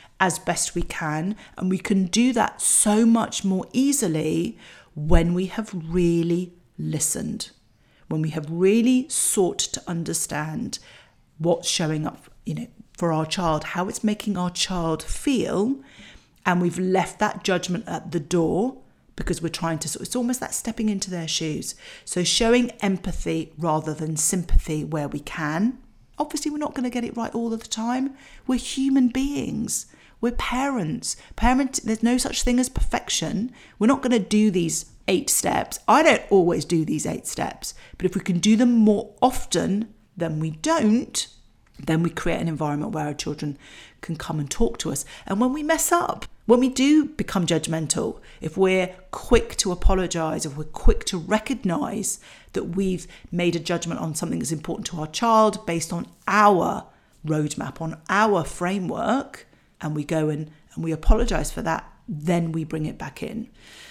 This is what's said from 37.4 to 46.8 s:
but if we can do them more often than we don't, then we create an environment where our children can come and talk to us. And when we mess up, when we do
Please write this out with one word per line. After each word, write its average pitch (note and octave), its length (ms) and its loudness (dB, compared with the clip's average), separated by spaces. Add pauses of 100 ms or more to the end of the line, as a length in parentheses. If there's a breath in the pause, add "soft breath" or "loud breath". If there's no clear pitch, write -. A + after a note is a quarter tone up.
but F#3 80 -2
if F3 80 0
we G3 80 -2
can F3 160 0
do G#3+ 180 6
them B3 160 6
more G#3+ 480 4
often G3 720 0 (240)
than D#3+ 240 -4
we D#3+ 120 -4
don't, B3+ 720 0 (520)
then D#3+ 240 0
we E3+ 60 0
create - 320 -2
an E3 80 -2
environment D3 440 -4
where D3+ 120 -4
our D3 80 -4
children D3 460 -6 (420 loud breath)
can E3 160 -8
come D#3 240 -6
and C#3+ 100 -6
talk - 280 2
to D#3+ 120 -4
us. - 140 -6 (220 loud breath)
And G3 120 -2
when B3+ 140 2
we D4+ 100 -4
mess D#4+ 300 0
up, - 320 0 (220)
when A#3+ 140 6
we C4 100 2
do C#4+ 340 4